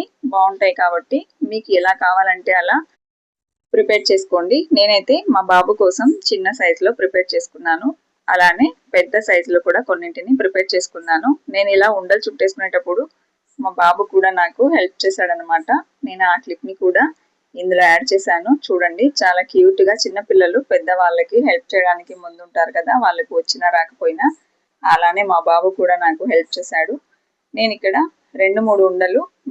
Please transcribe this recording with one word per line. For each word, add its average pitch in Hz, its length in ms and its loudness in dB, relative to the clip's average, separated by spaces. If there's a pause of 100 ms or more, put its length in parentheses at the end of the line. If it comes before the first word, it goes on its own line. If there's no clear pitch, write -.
(340)
బాగుంటాయి. 190 480 0
కాబట్టి 175 380 -2 (320)
మీకు 220 180 -8 (100)
ఎలా 185 140 2 (100)
కావాలంటే 185 480 0 (100)
అలా 196 160 0 (960)
ప్రిపేర్ 214 380 2
చేసుకోండి. 190 460 0 (200)
నేనైతే 233 380 2 (180)
మా 190 80 2 (120)
బాబు 180 180 4 (100)
కోసం 196 260 2 (220)
చిన్న 185 180 -2 (120)
సైజులో 185 400 0
ప్రిపేర్ 185 340 -2
చేసుకున్నాను, 170 540 -4 (460)
అలానే 180 340 4 (280)
పెద్ద 180 320 0
సైజులో 175 400 2
కూడా 180 120 2 (100)
కొన్నింటిని 175 420 -6 (100)
ప్రిపేర్ 190 340 -2
చేసుకున్నాను. 165 540 -4 (260)
నేను 202 220 0
ఇలా 202 120 4 (100)
ఉండలు 185 280 0
చుట్టేసుకునేటప్పుడు 196 760 -4 (600)
మా 185 80 -6 (100)
బాబు 175 200 4 (120)
కూడా 190 160 4 (120)
నాకు 170 220 0 (120)
హెల్ప్ 185 280 -2
చేశాడనమాట. 175 680 -2 (360)
నేను 185 160 -6 (100)
ఆ - 100 0
క్లిప్ని 190 300 -12 (100)
కూడా 185 200 2 (580)
ఇందులో 180 280 0
యాడ్ 170 220 2
చేశాను. 190 400 0 (140)
చూడండి, 180 400 -2 (160)
చాలా 180 200 0 (100)
క్యూట్గా 190 420 4 (100)
చిన్నపిల్లలు 190 560 0 (120)
పెద్దవాళ్ళకి 175 680 0 (100)
హెల్ప్ 175 260 -2
చేయడానికి 180 400 0 (100)
ముందుంటారు 170 540 -6
కదా, 170 160 -2 (100)
వాళ్ళకి 170 360 -2
వచ్చినా - 280 -2 (100)
రాకపోయినా, 165 500 -2 (680)
అలానే 175 380 2
మా 170 80 2 (100)
బాబు 175 200 4 (100)
కూడా 180 160 2 (100)
నాకు 160 260 -2
హెల్ప్ 165 260 0
చేశాడు. 269 380 -4 (640)
నేను 220 200 0
ఇక్కడ 196 180 -2 (460)
రెండు 196 260 0
మూడు 202 220 2
ఉండలు 185 320 0 (300)